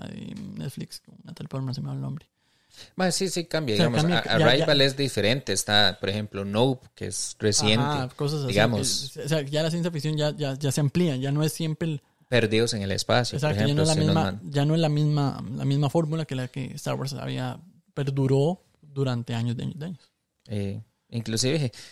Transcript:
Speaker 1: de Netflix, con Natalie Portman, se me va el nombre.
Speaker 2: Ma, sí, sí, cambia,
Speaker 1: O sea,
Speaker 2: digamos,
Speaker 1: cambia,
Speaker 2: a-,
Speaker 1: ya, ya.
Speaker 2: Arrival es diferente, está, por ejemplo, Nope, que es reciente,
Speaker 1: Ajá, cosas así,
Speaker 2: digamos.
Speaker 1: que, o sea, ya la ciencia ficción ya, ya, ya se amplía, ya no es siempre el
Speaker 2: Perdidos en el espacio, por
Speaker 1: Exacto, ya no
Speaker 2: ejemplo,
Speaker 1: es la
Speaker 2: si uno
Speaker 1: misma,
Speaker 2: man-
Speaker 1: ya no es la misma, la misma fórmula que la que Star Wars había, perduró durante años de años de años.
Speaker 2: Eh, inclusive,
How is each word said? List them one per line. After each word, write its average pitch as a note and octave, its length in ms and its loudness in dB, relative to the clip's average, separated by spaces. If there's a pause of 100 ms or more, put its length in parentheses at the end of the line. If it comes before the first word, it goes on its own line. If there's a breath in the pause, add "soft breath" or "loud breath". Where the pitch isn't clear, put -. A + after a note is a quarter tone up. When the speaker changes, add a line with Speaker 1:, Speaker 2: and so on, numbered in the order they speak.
(120)
Speaker 1:
de - 220 -12 (220)
Netflix, - 440 -10
con - 240 -20
Natalie - 240 -14
Portman, C3+ 260 -6
se C#3 60 -6
me C#3+ 80 -8
va C#3 60 -8
el C3+ 60 -6
nombre. C3+ 260 -8 (720 loud breath)
Speaker 2:
Ma, F#3 140 2
sí, F#3+ 180 -2
sí, E3 180 -4
cambia, D3+ 280 0
Speaker 1:
O - 40 4
sea, E3+ 80 6
Speaker 2:
digamos, D3+ 160 2
Speaker 1:
cambia, F3 160 4
Speaker 2:
a-, - 60 0
Speaker 1:
ya, A2+ 140 2
ya. A#2 80 6 (180)
Speaker 2:
Arrival C#3+ 180 4
es C3+ 140 4
diferente, B2 560 0
está, G#2 480 4
por G2 100 -2
ejemplo, G#2 340 -4
Nope, A#2+ 500 2
que - 120 -8
es - 320 -8
reciente, G#2+ 440 4
Speaker 1:
Ajá, C#3 340 -2
cosas D3 240 -4
así, C3+ 80 -4
Speaker 2:
digamos. A#2+ 680 2
Speaker 1:
que, D#3 80 -12
o - 60 -6
sea, D#3 140 2
ya D3 200 -2
la E3 80 0
ciencia E3+ 220 -2
ficción D#3 240 -2
ya, D3+ 200 0
ya, C#3 220 -4
ya C#3+ 140 0
se - 80 0
amplía, D3+ 360 2
ya C3+ 160 -2
no D3 100 0
es D#3 100 0
siempre E3 360 -4
el D3 140 -6 (260)
Speaker 2:
Perdidos A2+ 460 4
en G2+ 80 -4
el G2 80 -2
espacio, A#2 480 0
por D3 100 0
Speaker 1:
Exacto, C#3 200 2
ya C#3+ 60 2
no D3+ 80 2
Speaker 2:
ejemplo, - 20 -
Speaker 1:
es D#3 40 4
la D#3 60 4
Speaker 2:
si D#3 60 2
uno D#3 80 4
Speaker 1:
misma, D#3+ 240 4
Speaker 2:
man- G2+ 80 -10 (100)
Speaker 1:
ya C#3+ 160 0
no D#3 80 2
es E3 60 2
la D#3+ 80 4
misma, D3 560 2 (100)
la C#3 100 -4
misma C#3 240 2
fórmula D#3+ 360 0
que C#3+ 100 -6
la B2+ 140 -4
que C3 160 -8 (100)
Star C#3 220 -4
Wars C3+ 160 -6
había, B2+ 480 -6 (340)
perduró C#3 720 2 (180)
durante C3 500 -4
años A#2 240 -2
de B2+ 60 -8
años C#3 160 -6
de D3+ 80 -10
años. - 260 -14 (360)
Speaker 2:
Eh, G#2 340 -4 (260)
inclusive, A#2 600 -2 (220 loud breath)